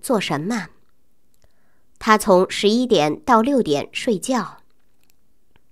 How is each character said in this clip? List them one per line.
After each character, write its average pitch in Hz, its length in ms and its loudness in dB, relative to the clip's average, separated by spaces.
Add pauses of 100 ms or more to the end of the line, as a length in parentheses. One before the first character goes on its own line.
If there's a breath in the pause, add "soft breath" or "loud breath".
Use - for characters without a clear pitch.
做 233 180 -2
什 147 200 -4
么？ 185 300 -8 (1300)
他 220 160 2
从 190 340 2
十 - 180 -2
一 240 180 2
点 151 340 0
到 226 220 4
六 262 200 0
点 143 300 -4
睡 214 260 -4
觉。 233 380 -6 (1160)